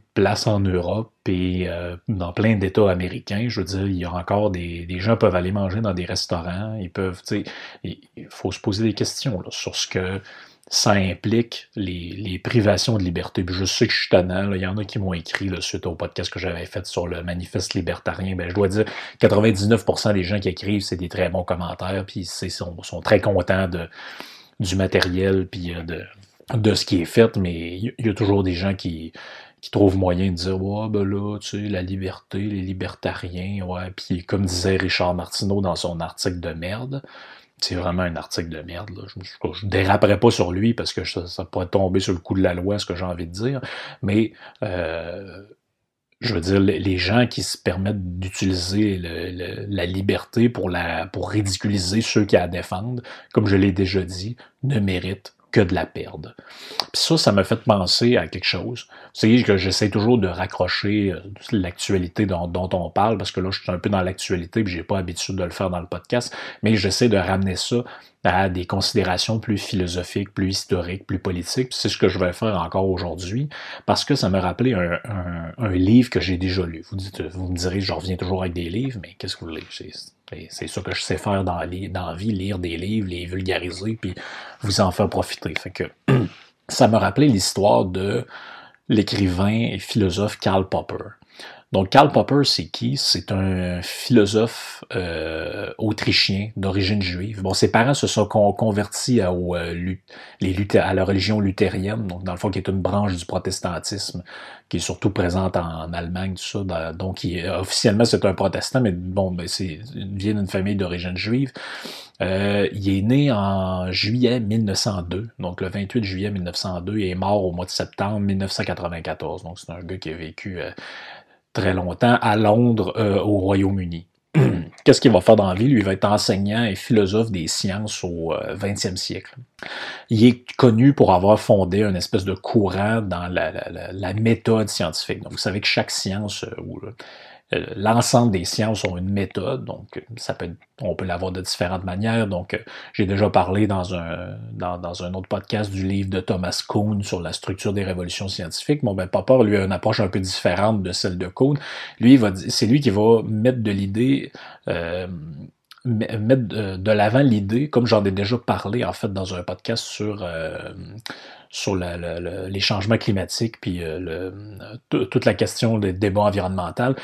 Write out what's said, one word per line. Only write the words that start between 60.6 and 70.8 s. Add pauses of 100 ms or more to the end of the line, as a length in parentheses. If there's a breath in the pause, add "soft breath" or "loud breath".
euh, (300)
l'actualité
dont,
dont
on
parle,
parce
que
là,
je
suis
un
peu
dans
l'actualité,
puis
j'ai
pas
l'habitude
de
le
faire
dans
le
podcast, (260 loud breath)
mais
j'essaie
de
ramener
ça (400 loud breath)
à
des
considérations
plus
philosophiques,
plus
historiques,